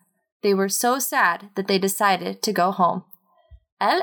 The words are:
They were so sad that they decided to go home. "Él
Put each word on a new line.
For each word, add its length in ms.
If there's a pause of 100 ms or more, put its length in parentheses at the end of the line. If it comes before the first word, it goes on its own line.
(420)
They 100
were 160
so 300
sad 560
that 140
they 100
decided 640
to 100
go 200
home. 320 (760)
"Él 220